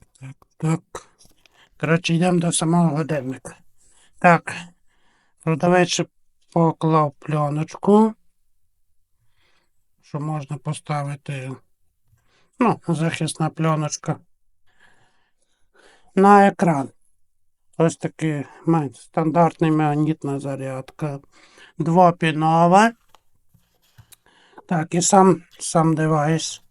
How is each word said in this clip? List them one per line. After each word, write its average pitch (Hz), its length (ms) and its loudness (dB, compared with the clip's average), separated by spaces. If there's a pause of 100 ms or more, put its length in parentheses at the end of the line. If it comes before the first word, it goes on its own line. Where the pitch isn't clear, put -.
(200)
так, 135 260 -20 (100)
так. - 500 -6 (760)
Коротше, 165 340 -2
йдемо 180 260 0
до 165 120 -2
самого 165 440 0
годинника. 135 600 -8 (640)
Так. 175 360 2 (920)
Продавець 175 440 2
ще - 180 -4 (460)
поклав 160 600 0
пленочку, 156 1000 0 (1900)
що - 180 -12
можна 151 360 -8
поставити, 143 1000 -10 (1000)
ну, 226 300 0
захисна 160 640 -4
пленочка, 160 680 -4 (1900)
на 196 320 8
екран. 165 440 -2 (840)
Ось 165 200 0
такий 156 480 -6 (220)
ма-, 160 280 -2
стандартний 160 760 -2
магнітна 151 680 -2
зарядка. 135 800 -10 (580)
Двопінова. 170 1120 2 (1700)
Так, 170 280 -4
і 175 80 0
сам, 190 400 4 (160)
сам 160 360 0
девайс. 156 760 -2